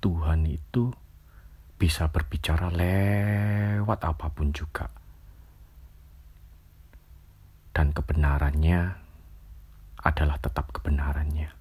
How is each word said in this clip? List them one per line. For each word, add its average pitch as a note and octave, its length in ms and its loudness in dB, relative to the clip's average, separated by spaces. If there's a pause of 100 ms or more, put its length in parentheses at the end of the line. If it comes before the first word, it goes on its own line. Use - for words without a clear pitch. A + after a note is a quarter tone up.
Tuhan D#2+ 480 2
itu B2 400 -2 (840)
bisa D#2+ 340 2
berbicara E2 640 -2
lewat G#2 1400 2
apapun D#2 480 -2
juga? - 340 -8 (2750)
Dan D2 160 4
kebenarannya D2 920 2 (1160)
adalah D2+ 400 2
tetap - 320 -4
kebenarannya. D2 800 -2 (100)